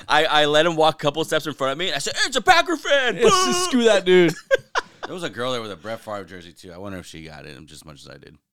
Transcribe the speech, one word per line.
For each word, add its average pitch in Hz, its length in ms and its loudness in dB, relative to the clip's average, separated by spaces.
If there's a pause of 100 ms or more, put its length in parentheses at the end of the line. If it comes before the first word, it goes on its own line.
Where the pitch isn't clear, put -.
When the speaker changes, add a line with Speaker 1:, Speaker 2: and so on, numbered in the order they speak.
Speaker 1:
I, 151 160 4
I 151 220 4
let 151 180 4
him 170 100 0
walk 156 200 2
a - 100 -8
couple 147 200 0
steps 156 220 -2
in 147 60 -6
front 135 200 -2
of 143 60 -6
me, 185 100 -4
and 147 60 -4
I 143 40 -4
said, - 160 -6 (100)
"It's 311 120 -4
a 254 40 0
Packer 339 380 2
fan." 262 400 0
Speaker 2:
It's - 100 4
just, 370 180 4
Speaker 1:
Boo! 359 60 0 (120)
Speaker 2:
"Screw 240 200 2
that 202 220 4
dude." 180 320 6
<laughs> - 60 -18 (600)
Speaker 3:
There - 100 -12
was 175 100 -10
a 147 40 -8
girl 120 240 -6
there 120 80 -4
with 107 120 -10
a 92 40 -12
Brett 107 240 -10
Favre 104 240 -10
jersey, 87 280 -18
too. 90 200 -20
I 85 60 -18
wonder 98 180 -10
if 85 100 -14
she 80 180 -16
got 78 200 -18
it 73 220 -18
just 73 160 -20
as - 20 -20
much 73 160 -20
as 71 80 -20
I 69 100 -20
did. 76 180 -20 (160)